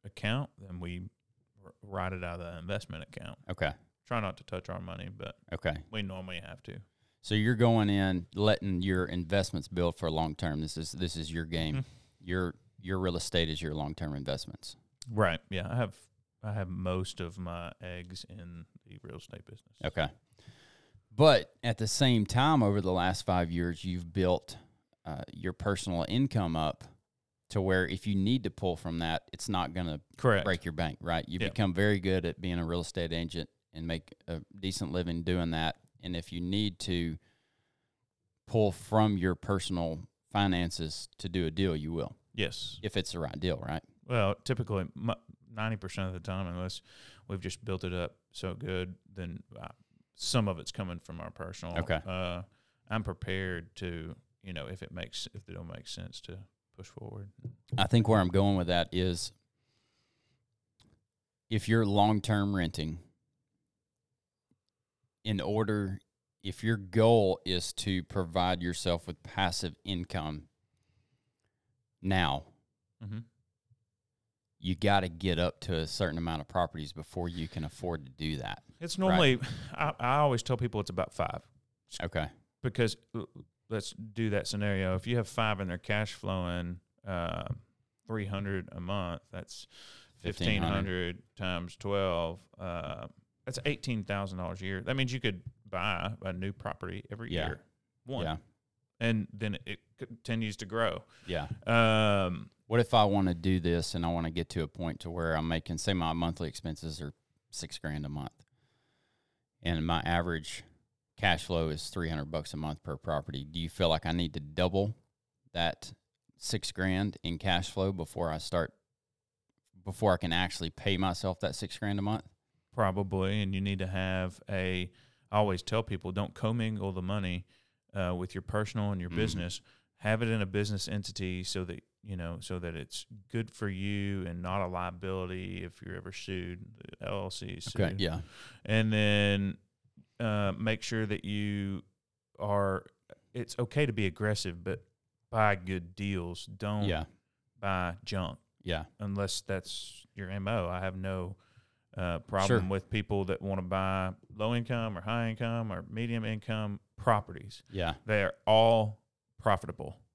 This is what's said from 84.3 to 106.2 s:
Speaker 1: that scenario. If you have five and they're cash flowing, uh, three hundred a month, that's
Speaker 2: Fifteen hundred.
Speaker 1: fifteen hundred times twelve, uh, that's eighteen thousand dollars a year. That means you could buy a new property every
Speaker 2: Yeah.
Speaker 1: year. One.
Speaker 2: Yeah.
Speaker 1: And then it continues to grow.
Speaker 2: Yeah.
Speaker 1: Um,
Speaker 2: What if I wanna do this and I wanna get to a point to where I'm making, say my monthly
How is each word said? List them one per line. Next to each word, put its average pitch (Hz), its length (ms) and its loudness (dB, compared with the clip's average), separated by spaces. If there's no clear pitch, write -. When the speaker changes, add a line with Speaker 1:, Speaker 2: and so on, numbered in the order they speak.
Speaker 1:
that 101 160 2
scenario. 98 480 2
If 92 120 -2
you 120 120 2
have 107 100 0
five 107 320 0
and 95 80 -2
they're 87 80 -2
cash 104 380 -2
flowing, 90 680 -2
uh, 87 420 -4
three 110 200 -4
hundred 98 460 -4
a 90 80 -10
month, 90 400 -4
that's - 360 -14
Speaker 2:
Fifteen 101 400 0
hundred. - 0 -
Speaker 1:
fifteen - 0 -
hundred 90 600 0
times 90 400 -6
twelve, 92 640 0
uh, 87 480 -8
that's - 220 -8
eighteen 123 380 -2
thousand 98 340 -4
dollars 90 240 -4
a - 20 -8
year. 95 180 -4
That 135 140 -2
means 127 160 0
you 127 80 -4
could 98 220 -2
buy 92 440 -2
a 95 100 -4
new 92 220 -4
property - 580 -8
every 113 200 -10
Speaker 2:
Yeah. 80 160 0
Speaker 1:
year. - 120 -6
One. 120 180 -4
Speaker 2:
Yeah. 78 120 -2
Speaker 1:
And 117 360 2
then 104 320 -4
it 107 140 -8
continues 113 580 -4
to 110 80 -10
grow. 110 400 0
Speaker 2:
Yeah. 80 200 -2
Speaker 1:
Um, 107 800 6
Speaker 2:
What 117 140 4
if 117 140 2
I 110 100 10
wanna 98 300 4
do 92 260 4
this 85 340 2
and 87 100 0
I 85 40 2
wanna 85 240 0
get 82 180 -2
to 87 120 -2
a 78 60 0
point 85 320 -6
to 85 100 -8
where 82 260 0
I'm 80 100 2
making, 82 320 0
say 101 140 0
my 85 220 2
monthly 85 340 -2